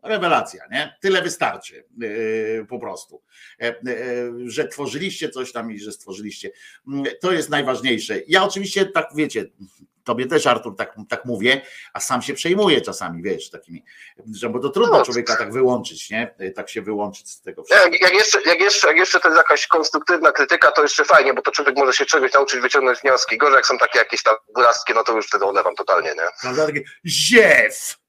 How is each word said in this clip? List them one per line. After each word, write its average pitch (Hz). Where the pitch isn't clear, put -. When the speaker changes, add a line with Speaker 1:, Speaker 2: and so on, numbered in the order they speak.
Speaker 1:
Rewelacja, 170
nie? 139
Tyle 190
wystarczy, -
e, 104
po 117
prostu. -
E, 117
e, 117
że 123
tworzyliście 151
coś 127
tam 113
i 104
że 104
stworzyliście. 101
Mm, 139
to 185
jest 156
najważniejsze. 127
Ja 185
oczywiście 196
tak, 165
wiecie, 147
tobie 123
też, 151
Artur, 113
tak, -
tak -
mówię, 123
a 110
sam 123
się 139
przejmuję 175
czasami, 87
wiesz, 92
takimi, -
że, 110
bo 110
to 143
trudno 220
Speaker 2:
No. 139
Speaker 1:
człowieka 120
tak 110
wyłączyć, 123
nie? 113
E, 95
tak 101
się 110
wyłączyć 104
z -
tego -
wszystkiego. 180
Speaker 2:
Jak, -
jak 180
jeszcze, -
jak 165
jeszcze, 196
jak 156
jeszcze 165
to 175
jest 160
jakaś 151
konstruktywna 156
krytyka, 147
to 151
jeszcze 147
fajnie, 135
bo -
to 143
człowiek 143
może 131
się 139
czegoś 131
nauczyć, 139
wyciągnąć 131
wnioski. 123
Gorzej, 139
jak 127
są 127
takie 120
jakieś 113
tam 110
burackie, 117
no 110
to 113
już 107
wtedy 98
olewam 95
totalnie, 90
nie? 78
Speaker 1:
Prawda? 127
Takie 147
ziew! 160